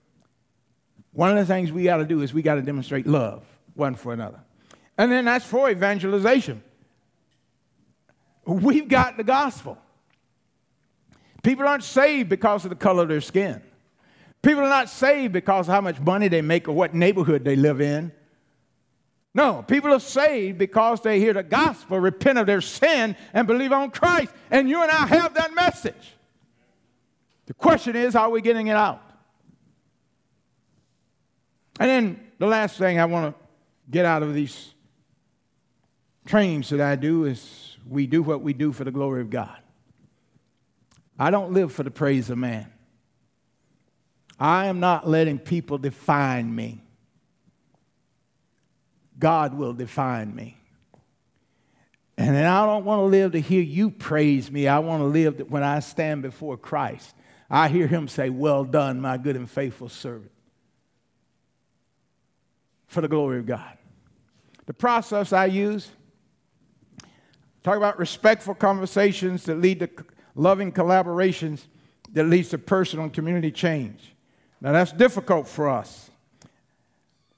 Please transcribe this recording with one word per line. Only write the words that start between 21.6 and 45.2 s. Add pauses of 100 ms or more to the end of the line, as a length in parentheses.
repent
of
their
sin, (160)
and
believe
on
Christ. (180)
And
you
and
I
have
that
message. (1300)
The
question
is,
are
we
getting
it
out? (2750)
And
then (180)
the
last
thing
I
wanna (560)
get
out
of
these (1500)
trainings
that
I
do
is (120)
we
do
what
we
do
for
the
glory
of
God. (1600)
I
don't
live
for
the
praise
of
man. (1700)
I
am
not
letting